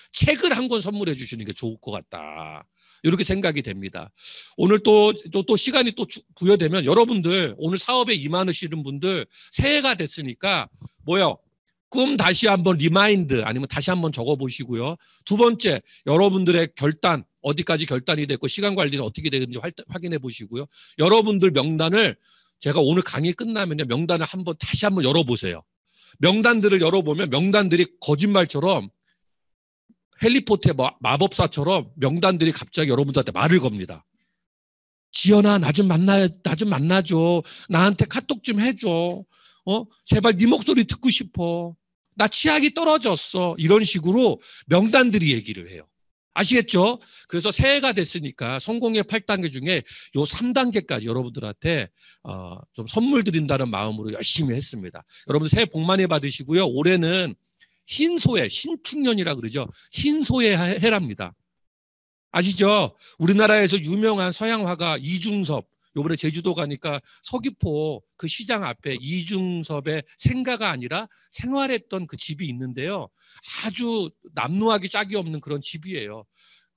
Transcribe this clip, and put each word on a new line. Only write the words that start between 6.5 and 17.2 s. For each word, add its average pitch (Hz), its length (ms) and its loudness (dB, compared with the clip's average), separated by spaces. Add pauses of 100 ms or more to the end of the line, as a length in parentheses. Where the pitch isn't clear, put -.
여러분들 185 760 2
오늘 170 180 -2
사업에 247 380 0
임하시는 160 680 -4
분들 143 460 -4 (240)
새해가 277 420 2
됐으니까 160 760 -4 (360)
뭐요? 170 340 2 (580)
꿈 269 220 2
다시 180 300 2
한번 185 300 2
리마인드 170 680 2
아니면 127 240 -4
다시 147 220 -4
한번 170 220 -2
적어보시고요. 127 840 -4 (300)
두 208 120 0
번째, 220 440 2 (240)
여러분들의 175 720 2
결단, 156 480 -2 (180)